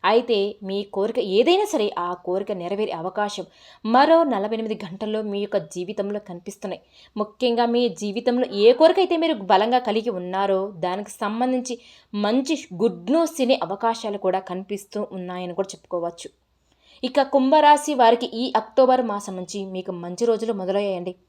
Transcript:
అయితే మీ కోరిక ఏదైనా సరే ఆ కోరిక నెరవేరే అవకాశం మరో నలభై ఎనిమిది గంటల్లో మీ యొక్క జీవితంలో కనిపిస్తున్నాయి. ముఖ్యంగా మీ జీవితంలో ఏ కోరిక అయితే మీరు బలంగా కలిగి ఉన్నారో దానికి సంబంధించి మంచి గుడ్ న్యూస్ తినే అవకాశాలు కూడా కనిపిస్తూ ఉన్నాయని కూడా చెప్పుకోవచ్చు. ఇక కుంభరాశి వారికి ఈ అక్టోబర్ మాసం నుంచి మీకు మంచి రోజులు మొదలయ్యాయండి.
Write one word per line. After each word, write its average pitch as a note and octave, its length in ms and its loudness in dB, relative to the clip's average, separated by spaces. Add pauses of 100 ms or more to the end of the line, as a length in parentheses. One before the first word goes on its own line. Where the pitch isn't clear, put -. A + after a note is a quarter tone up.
అయితే A3+ 340 4 (260)
మీ G3 140 -6 (180)
కోరిక G3+ 240 -2 (180)
ఏదైనా F4 280 4
సరే D4 200 -2 (120)
ఆ F3 100 -4 (180)
కోరిక G3 260 -4
నెరవేరే G3 420 -4
అవకాశం F#3 520 -6 (400)
మరో C#4 380 6
నలభై A3 340 -2
ఎనిమిది A3 180 -4
గంటల్లో G#3+ 480 -6
మీ G3+ 180 -4
యొక్క G3+ 180 -2 (140)
జీవితంలో G3+ 460 -6
కనిపిస్తున్నాయి. F#3 640 -14 (340)
ముఖ్యంగా A#3 500 0
మీ A#3 160 2 (200)
జీవితంలో A#3+ 440 -2 (200)
ఏ A#3+ 80 10
కోరిక D#4+ 260 6
అయితే F4+ 180 2
మీరు D#4+ 180 0 (160)
బలంగా A3 280 4
కలిగి A3+ 400 -2
ఉన్నారో F#3+ 400 0 (260)
దానికి F#3+ 360 -6
సంబంధించి B3 560 -2 (360)
మంచి A#3+ 440 0 (160)
గుడ్ F3 280 -2 (100)
న్యూస్ D#4+ 260 2
తినే B3+ 260 2
అవకాశాలు G#3 640 -4
కూడా F#3 160 0 (100)
కనిపిస్తూ G3 500 -8 (100)
ఉన్నాయని F3+ 480 -10
కూడా F#3+ 140 -2
చెప్పుకోవచ్చు. E3+ 560 -8 (760)
ఇక C4 200 0
కుంభరాశి D4 680 4
వారికి A#3+ 400 4
ఈ A#3 120 -4 (100)
అక్టోబర్ B3+ 500 4
మాసం G3+ 300 -6
నుంచి F#3 300 -10
మీకు F#3 260 -8
మంచి F3 340 -6
రోజులు A3+ 280 0
మొదలయ్యాయండి. F#3+ 600 -4 (140)